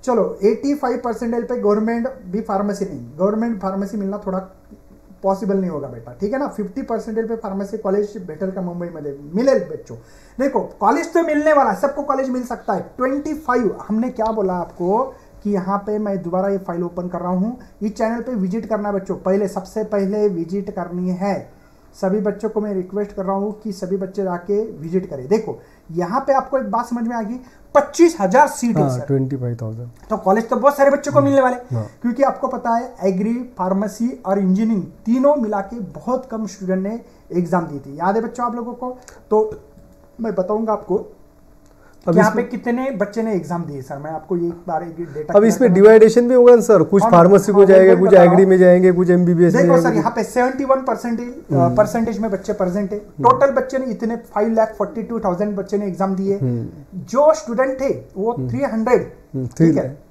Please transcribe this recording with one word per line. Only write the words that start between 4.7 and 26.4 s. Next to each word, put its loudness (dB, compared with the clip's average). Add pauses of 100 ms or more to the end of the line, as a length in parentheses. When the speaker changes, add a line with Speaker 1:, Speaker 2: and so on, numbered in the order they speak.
Speaker 1:
possible -2
नहीं -2
होगा -8
बेटा, -16
ठीक -6
है -4
ना। -4
fifty -8
percentile -6
पे -4
pharmacy -8
college -2
भेटेल -6
का -8
मुंबई -8
में -12 (320)
मिले 2
बच्चों। -6 (440)
देखो, 0
college -2
तो 2
मिलने 2
वाला 4
है, -4
सबको -2
college -2
मिल -4
सकता -8
है। -6
ट्वेंटी -4
फ़ाइव, -2 (100)
हमने -2
क्या -4
बोला -2
आपको -4 (280)
कि -4
यहाँ -2
पे -4
मैं -4
दोबारा -2
ये -2
फाइल -6
open -8
कर -8
रहा -6
हूँ, -4 (240)
इस -6
channel -4
पे -8
visit -4
करना -4
बच्चों, -6
पहले, -2
सबसे -8
पहले -2
visit -6
करनी -6
है। -6 (420)
सभी -2
बच्चों -4
को -4
मैं -6
request -6
कर -8
रहा -2
हूँ -6
कि -6
सभी -6
बच्चे -6
जाके -4
visit -6
करें। -10
देखो, -2 (300)
यहाँ -2
पे -2
आपको 0